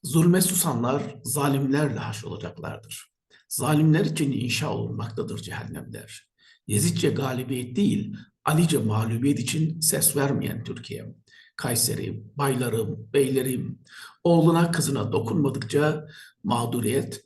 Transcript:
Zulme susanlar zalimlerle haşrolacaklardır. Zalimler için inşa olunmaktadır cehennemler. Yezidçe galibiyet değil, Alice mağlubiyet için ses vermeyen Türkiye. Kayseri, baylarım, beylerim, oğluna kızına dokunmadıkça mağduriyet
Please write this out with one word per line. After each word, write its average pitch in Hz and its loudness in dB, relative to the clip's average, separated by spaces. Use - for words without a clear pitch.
Zulme 170 6
susanlar 135 0
zalimlerle 139 0
haşrolacaklardır. - -10
Zalimler 156 4
için 139 0
inşa 120 -2
olunmaktadır - -6
cehennemler. - -12
Yezidçe 156 2
galibiyet 127 -4
değil, - 2
Alice 156 4
mağlubiyet 113 2
için 156 0
ses - 2
vermeyen 139 0
Türkiye. - -10
Kayseri, - -2
baylarım, 120 -2
beylerim, 131 0
oğluna 170 6
kızına 139 -2
dokunmadıkça 151 0
mağduriyet 117 -2